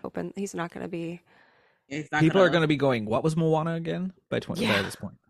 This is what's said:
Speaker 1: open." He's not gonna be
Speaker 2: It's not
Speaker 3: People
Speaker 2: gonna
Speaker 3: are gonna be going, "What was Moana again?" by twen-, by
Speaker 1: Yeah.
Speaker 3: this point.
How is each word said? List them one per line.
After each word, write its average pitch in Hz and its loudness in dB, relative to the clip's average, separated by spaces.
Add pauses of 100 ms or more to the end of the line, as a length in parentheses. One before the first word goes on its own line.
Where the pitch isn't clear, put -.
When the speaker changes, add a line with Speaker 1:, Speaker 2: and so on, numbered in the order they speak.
Speaker 1:
open." 175 -8
He's 196 -8
not 170 -6
gonna 185 -10
be 170 -8 (680)
Speaker 2:
It's 143 -8
not 151 2
Speaker 3:
People 160 4
Speaker 2:
gonna 180 8
Speaker 3:
are - -
gonna 160 4
be 151 4
going, 131 2
"What 110 0
was 160 0
Moana 160 2
again?" 170 -4 (160)
by - 0
twen-, - -6
by - -2
Speaker 1:
Yeah. 101 2
Speaker 3:
this 98 -6
point. - -12 (160)